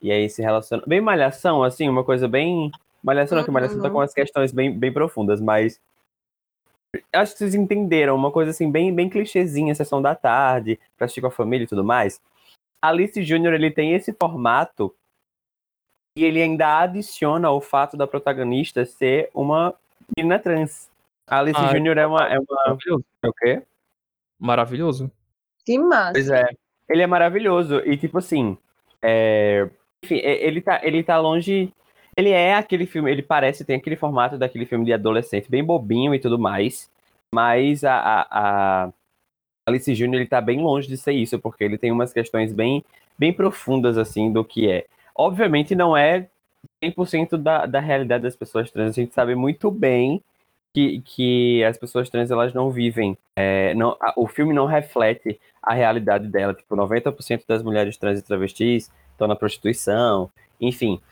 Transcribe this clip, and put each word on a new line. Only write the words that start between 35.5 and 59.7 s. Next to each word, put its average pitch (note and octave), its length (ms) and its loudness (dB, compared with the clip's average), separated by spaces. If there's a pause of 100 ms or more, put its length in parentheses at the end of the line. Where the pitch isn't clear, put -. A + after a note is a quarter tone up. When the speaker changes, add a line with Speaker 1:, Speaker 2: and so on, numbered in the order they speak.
Speaker 1:
bem C3+ 140 0
bobinho C#3 500 0
e C3 60 0
tudo A#2 180 0
mais, G2+ 500 -2 (460)
mas B2+ 480 2
a, C3 160 2
a, G#2 280 0 (580)
a F2+ 80 -10 (760)
Alice C3 280 0
Júnior, B2 240 0
ele A#2+ 100 -4
tá B2 100 2
bem A#2+ 220 0
longe C#3 240 0
de C3 100 -10
ser D3 160 -4
isso, A#2 280 -2
porque G#2+ 240 -6
ele G#2 120 -2
tem A#2 140 -2
umas A#2+ 220 -2
questões A2 400 -2
bem, A#2 320 -2 (340)
bem D#3+ 140 2
profundas, C3 640 0
assim, A2 340 -2
do A2 120 2
que A2 260 0
é. F2+ 160 -2 (260)
Obviamente F3+ 600 0
não E3+ 220 4
é E3+ 320 2 (520)
cem E3+ 120 -4
por F3+ 160 -4
cento E3 280 -2
da, D#3 300 0
da C3 140 -2
realidade C3+ 420 0
das B2 140 -4
pessoas A#2 340 -4
trans, A2 200 -2
a B2 100 -4
gente A#2+ 120 -4
sabe B2 220 0
muito C#3+ 380 -2
bem C3+ 500 0 (500)
que, C3 280 0
que B2 640 2
as A2+ 140 0
pessoas B2 320 -4
trans, A#2+ 200 -2
elas A#2+ 240 0
não C3 160 0
vivem, A2+ 460 -2 (180)
é, F#2+ 400 0
não, A#2 240 0
a, - 160 -2
o A#2 140 -2
filme D3+ 260 -2
não C#3 120 2
reflete A#2+ 760 -2 (220)
a A2+ 120 -2
realidade A2 540 0
dela, G2 260 0
tipo, - 220 -8
noventa A2 340 0
por C#3 120 -10
cento A#2 260 -6
das A2+ 140 0
mulheres G#2 340 -2
trans G2+ 240 -2
e - 20 -18
travestis A2 640 -2 (220)
estão - 160 -4
na G#2+ 80 2
prostituição, G#2 960 -2 (300)